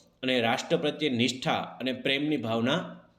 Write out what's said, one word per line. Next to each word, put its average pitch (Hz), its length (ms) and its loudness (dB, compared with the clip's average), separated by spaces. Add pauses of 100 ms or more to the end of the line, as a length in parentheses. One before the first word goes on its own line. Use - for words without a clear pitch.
(220)
અને 127 180 2
રાષ્ટ્ર 123 360 2
પ્રત્યે 147 340 0
નિષ્ઠા 127 420 0
અને 120 400 -4
પ્રેમની 143 440 0
ભાવના 123 640 0 (180)